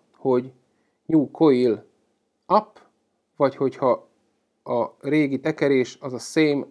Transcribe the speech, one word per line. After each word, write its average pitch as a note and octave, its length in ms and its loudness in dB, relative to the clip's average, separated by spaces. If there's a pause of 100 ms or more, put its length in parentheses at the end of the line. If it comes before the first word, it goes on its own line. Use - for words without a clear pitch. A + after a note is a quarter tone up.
(160)
hogy B2+ 380 -2 (520)
new D#3 260 0
coil B2 600 2 (540)
up, G#3 320 0 (560)
vagy C3+ 200 0
hogyha C3 540 -2 (540)
a A#2+ 220 -4 (140)
régi C#3 400 -2
tekerés, C#3 640 -2
az C3 120 -10
a B2 40 -10
same, C#3+ 540 -2